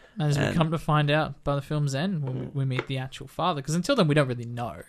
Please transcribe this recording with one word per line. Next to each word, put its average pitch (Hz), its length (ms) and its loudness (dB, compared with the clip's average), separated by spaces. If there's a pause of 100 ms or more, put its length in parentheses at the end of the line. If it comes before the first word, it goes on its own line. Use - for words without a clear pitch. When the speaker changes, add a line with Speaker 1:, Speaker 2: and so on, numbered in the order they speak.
(180)
Speaker 1:
As 147 200 2
we - 60 2
Speaker 2:
and - 120 0
Speaker 1:
come 160 140 2
to 165 80 -2
find 151 320 2
out 147 340 0
by 143 100 0
the 143 60 -2
film's 147 340 -2
end, 160 280 -2
when 131 160 -4
we, 131 80 -6
Speaker 2:
Mm. - 80 -10
Speaker 1:
we 139 100 0
meet 131 220 -2
the 135 100 -4
actual 131 300 -10
father, 160 340 -2
'cause 151 140 -2
until 175 220 2
then 175 120 6
we 143 60 6
don't 143 140 4
really 120 180 -4
know. 120 420 -8